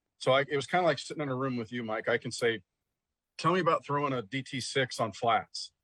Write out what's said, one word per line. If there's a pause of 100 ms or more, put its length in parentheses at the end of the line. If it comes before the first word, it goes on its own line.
(180)
So
I,
it
was
kinda
like
sitting
in
a
room
with
you,
Mike.
I
can
say, (760)
"Tell
me
about
throwing
a
D
T
six
on
flats." (140)